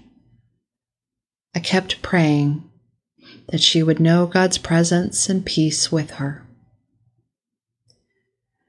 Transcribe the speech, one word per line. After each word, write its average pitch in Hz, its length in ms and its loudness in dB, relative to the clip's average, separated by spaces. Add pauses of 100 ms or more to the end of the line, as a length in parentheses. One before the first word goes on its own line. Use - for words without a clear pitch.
(1500)
I 175 60 -4
kept - 420 -2
praying 151 680 0 (800)
that 160 120 -2
she - 220 2
would 156 180 2
know 170 260 4
God's 185 320 0
presence 170 680 0
and 190 160 -2
peace - 480 -2
with 156 200 -2
her. 143 340 -8 (2250)